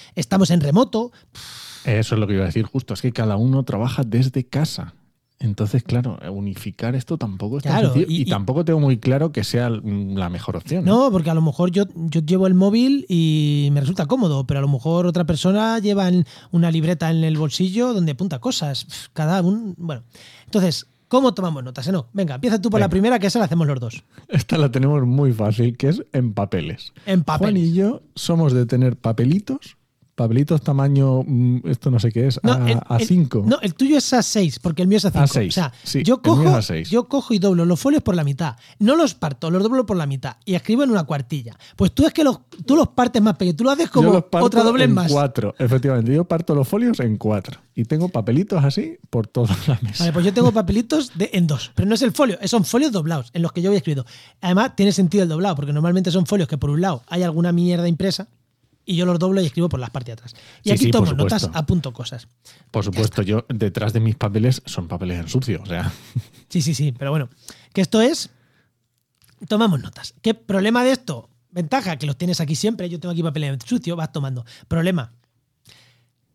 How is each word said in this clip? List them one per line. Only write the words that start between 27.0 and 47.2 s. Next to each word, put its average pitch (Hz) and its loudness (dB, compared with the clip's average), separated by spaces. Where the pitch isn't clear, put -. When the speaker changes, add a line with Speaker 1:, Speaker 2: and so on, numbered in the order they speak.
Speaker 1:
En 190 2
papeles. 160 0
Speaker 2:
Juan 175 2
y 165 2
yo 202 0
somos 165 2
de 123 2
tener 123 2
papelitos, 135 -2
papelitos 135 2
tamaño, 139 2
mm, 123 2
esto 131 0
no 120 2
sé 117 0
qué 117 0
es, 127 0
Speaker 1:
No, 226 4
Speaker 2:
A 120 0
cinco. 127 2
Speaker 1:
el, 101 0
el, 214 4
no, 277 2
el 185 -2
tuyo 269 4
es - 0
A 247 4
seis, 185 0
porque 175 -2
el 185 4
mío 208 4
es 202 0
A 185 2
cinco. 170 2
Speaker 2:
A 139 6
seis, 104 0
Speaker 1:
O - -4
sea, 160 -2
Speaker 2:
sí, - -2
Speaker 1:
yo 226 4
Speaker 2:
el 302 4
mío 151 6
es 160 4
Speaker 1:
cojo, 143 6
Speaker 2:
A 107 0
seis. 82 -6
Speaker 1:
yo 233 0
cojo 247 -2
y 202 2
doblo 175 2
los 175 2
folios 285 0
por 190 -2
la 156 0
mitad. 139 -4
No 247 4
los 320 2
parto, 156 -6
los 185 0
doblo 233 0
por 196 -4
la 156 -2
mitad 135 -8
y 190 -2
escribo 226 0
en 269 2
una 185 2
cuartilla. 135 -6
Pues - 2
tú 277 4
es 320 4
que 320 0
los, 240 2
tú 262 4
los 302 4
partes 240 0
más 214 4
pequeños, 180 0
tú 226 -2
lo 262 4
haces 294 0
Speaker 2:
Yo - -10
Speaker 1:
como 175 6
Speaker 2:
los 180 4
parto 175 2
Speaker 1:
otra 233 4
doble 240 4
Speaker 2:
en - 4
Speaker 1:
más. 165 2
Speaker 2:
cuatro, 139 0
efectivamente. 127 2
Yo 165 2
parto 165 -2
los 135 2
folios 233 0
en 110 0
cuatro 104 -4